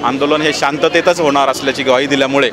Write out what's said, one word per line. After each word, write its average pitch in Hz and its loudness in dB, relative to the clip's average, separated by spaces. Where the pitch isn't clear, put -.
आंदोलन 143 0
हे 151 0
शांततेतच 160 0
होणार 139 2
असल्याची 135 -4
ग्वाही 131 2
दिल्यामुळे 135 0